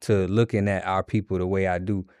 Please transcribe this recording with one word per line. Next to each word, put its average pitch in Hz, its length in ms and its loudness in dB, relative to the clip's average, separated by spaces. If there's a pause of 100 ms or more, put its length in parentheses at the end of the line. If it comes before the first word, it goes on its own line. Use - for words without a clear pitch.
to 98 260 2
looking 104 400 2
at 92 180 0
our 95 160 0
people 101 360 -2
the 90 80 0
way 95 200 0
I 87 120 0
do. 95 280 -4 (140)